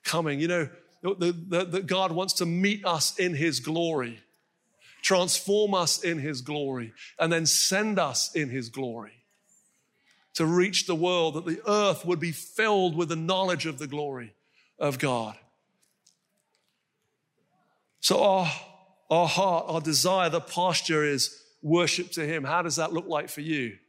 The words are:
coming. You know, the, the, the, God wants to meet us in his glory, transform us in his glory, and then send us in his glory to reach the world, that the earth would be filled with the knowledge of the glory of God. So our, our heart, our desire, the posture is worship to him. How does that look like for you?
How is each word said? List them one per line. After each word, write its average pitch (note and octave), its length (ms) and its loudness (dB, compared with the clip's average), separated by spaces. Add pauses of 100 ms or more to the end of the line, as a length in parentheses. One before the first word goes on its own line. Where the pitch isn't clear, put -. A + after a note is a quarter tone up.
coming. D#3 340 0
You D#3+ 100 0
know, E3+ 200 0 (340)
the, F3+ 300 0
the, F3 320 -2
the, F3 160 -4
God F#3 320 0
wants F3+ 220 -2
to F3+ 100 0
meet G3 400 0
us E3+ 340 0
in F3+ 140 2
his D3 280 0
glory, D3+ 600 -2 (800)
transform G3 720 2
us F3+ 320 2
in E3+ 140 0
his C#3 240 -6
glory, C3 500 -6 (260)
and E3 140 2
then E3 140 2
send G3+ 520 2
us C#3+ 360 0
in D3+ 160 -2
his A#2+ 180 -6
glory A#2 440 -10 (1200)
to E3 120 2
reach F3+ 400 4
the F3+ 80 0
world, E3 400 2
that D#3+ 100 -6
the E3 220 -2
earth G#3 380 2
would E3+ 160 0
be E3+ 100 -2
filled G3 640 0
with E3 140 0
the E3 80 -2
knowledge F3+ 500 0
of D3 120 -6
the D3 80 -8
glory C3+ 460 -8 (460)
of C#3+ 180 0
God. A#2+ 400 -2 (2500)
So - 240 2
our, F#3+ 300 4 (580)
our E3 160 4
heart, F3+ 400 2
our E3 140 -2
desire, E3 500 2
the D#3+ 100 0
posture E3 640 0
is C#3+ 320 -2 (260)
worship E3+ 500 2
to E3 120 -6
him. D3+ 200 -4
How E3 180 0
does E3 140 -2
that D#3+ 160 -2
look E3+ 160 -4
like D3+ 200 -4
for - 120 -12
you? C#3+ 360 -4 (120)